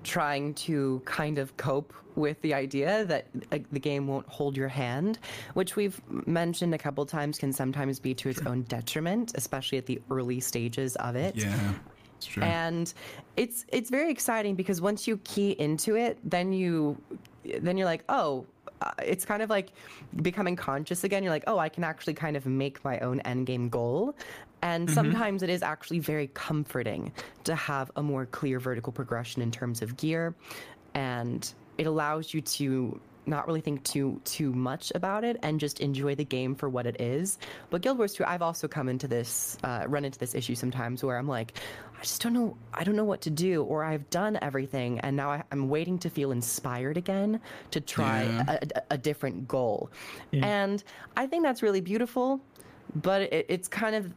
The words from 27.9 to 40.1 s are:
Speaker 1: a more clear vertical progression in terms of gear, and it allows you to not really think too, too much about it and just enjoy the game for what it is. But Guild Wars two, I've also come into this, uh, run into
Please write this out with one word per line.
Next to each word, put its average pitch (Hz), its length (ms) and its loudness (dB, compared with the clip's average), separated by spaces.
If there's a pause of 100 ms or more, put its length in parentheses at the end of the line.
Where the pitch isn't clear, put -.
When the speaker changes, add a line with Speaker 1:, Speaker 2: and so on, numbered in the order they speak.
Speaker 1:
a 147 80 0
more 135 220 2
clear 131 340 0
vertical 123 320 -2
progression 120 500 -2
in 117 100 2
terms 117 300 -2
of 113 160 -4
gear, 165 380 0 (580)
and 123 580 -2 (260)
it 156 100 2
allows 156 460 0
you 156 80 0
to 131 580 0 (260)
not 147 220 0
really 160 140 0
think 147 220 -2
too, 139 420 0
too 143 260 0
much 127 440 0
about 196 280 0
it 233 200 0
and 156 160 2
just 147 220 -2
enjoy 139 340 2
the 147 100 0
game 131 300 0
for 143 120 -2
what 123 200 0
it 120 120 -2
is. 139 380 0 (320)
But 175 120 0
Guild 262 180 4
Wars 202 140 4
two, - 120 2
I've 175 160 2
also 165 260 0
come 135 220 -2
into 131 180 0
this, 117 560 0
uh, 120 240 -2
run 143 160 0
into 135 160 -4